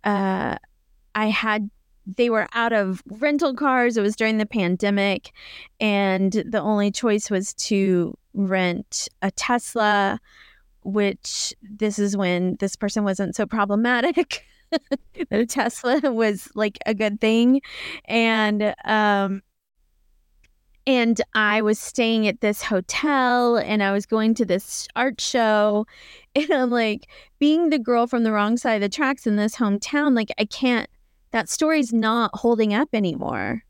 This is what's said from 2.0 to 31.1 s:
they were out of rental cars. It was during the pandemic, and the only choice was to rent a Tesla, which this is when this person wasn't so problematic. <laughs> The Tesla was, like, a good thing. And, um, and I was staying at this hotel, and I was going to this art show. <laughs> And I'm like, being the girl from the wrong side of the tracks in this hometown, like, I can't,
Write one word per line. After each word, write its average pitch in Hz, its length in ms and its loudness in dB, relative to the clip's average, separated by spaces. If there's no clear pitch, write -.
they 240 140 2
were 220 240 0
out 233 200 0
of 190 340 0
rental 285 460 0
cars. 247 440 2
It 214 40 2
was 202 140 0
during 220 220 0
the 214 80 2
pandemic, 202 880 0
and 196 520 2
the 214 300 -2
only 208 300 0
choice 214 380 -2
was 202 260 -2
to 190 600 0
rent 185 760 -2
a 190 100 -2
Tesla, 208 880 -2
which - 800 -4
this 208 380 -4
is 202 160 0
when 180 440 0
this 196 160 -4
person 208 280 -4
wasn't 196 320 -2
so 214 100 -2
problematic. 233 1040 0
<laughs> - 40 -20
The 220 160 0
Tesla 247 560 -2
was, 220 420 -2
like, 214 320 -2
a 220 80 0
good 208 280 -2
thing. 233 400 4
And, 220 800 0
um, 202 580 0
and 233 360 2
I 214 280 2
was 214 180 2
staying 226 480 0
at 208 140 -2
this 208 220 0
hotel, 247 960 0
and 214 240 0
I 196 120 2
was 202 120 -2
going 220 300 2
to 226 100 0
this - 500 -4
art 247 260 -2
show. 214 720 2
<laughs> - 40 -20
And 302 160 0
I'm 254 180 2
like, 226 380 -2
being 311 300 4
the 294 100 2
girl 240 280 2
from 240 160 0
the 220 100 2
wrong 208 240 2
side 233 180 0
of 202 60 0
the 202 140 0
tracks 277 300 -2
in 208 120 2
this 208 180 0
hometown, 247 600 0
like, 220 220 -2
I 220 80 0
can't, 247 440 -2